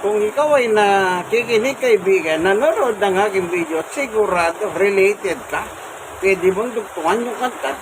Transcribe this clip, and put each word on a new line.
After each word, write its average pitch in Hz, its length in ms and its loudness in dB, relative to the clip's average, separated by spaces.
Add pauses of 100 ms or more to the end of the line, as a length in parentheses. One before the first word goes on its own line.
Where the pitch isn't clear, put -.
kung 208 160 0
ikaw 277 400 2
ay 247 80 0
nakikinig, 208 1120 2
kaibigan, 180 640 2
nanonood 240 560 2
ng 196 240 2
aking 190 240 0
video, 165 320 -2
at - 160 -8
sigurado, 208 800 0
related 196 720 2
ka, 165 160 -6 (560)
pwede 185 320 2
mong 220 240 -4
dugtungan 196 480 -2
yung 240 160 -8
kanta. 254 320 -4 (100)